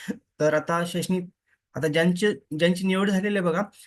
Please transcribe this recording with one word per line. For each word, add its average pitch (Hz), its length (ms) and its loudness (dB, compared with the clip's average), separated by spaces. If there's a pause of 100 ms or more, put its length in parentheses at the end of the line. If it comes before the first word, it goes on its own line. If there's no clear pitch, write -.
(400)
तर 151 140 4
आता 170 320 0
शैक्षणिक, 180 380 -2 (500)
आता 139 140 -2
ज्यांचे, 180 460 2 (240)
ज्यांची 180 280 2
निवड 190 240 2
झालेली 202 280 0
आहे 180 80 -2
बघा, 170 160 0 (240)